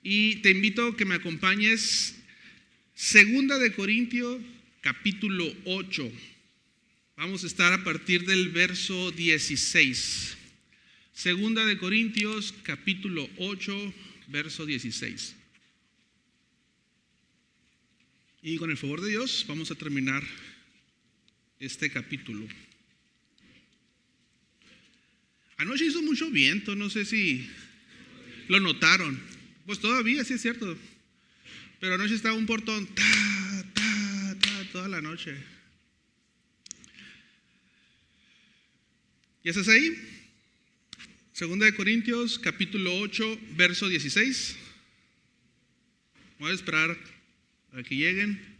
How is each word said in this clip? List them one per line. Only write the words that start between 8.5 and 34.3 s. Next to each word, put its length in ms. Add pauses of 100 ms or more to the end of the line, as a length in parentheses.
dieciséis. 1300 (760)
Segunda 540
de 120
Corintios, 760 (100)
capítulo 720
ocho, 580 (360)
verso 360
dieciséis. 680 (3000)
Y 140
con 160
el 60
favor 240
de 80
Dios, 360
vamos 260
a 40
terminar 480 (1400)
este 320
capítulo. 560 (3000)
Anoche 280
hizo 160
mucho 300
viento, 460
no 120
sé 140
si 420 (1000)
lo 140
notaron. 760 (320)
Pues 140
todavía, 420
sí 120
es 60
cierto. 380 (1000)
Pero 140
anoche 200
estaba 200
un 100
portón, 500
ta, 760
ta, 680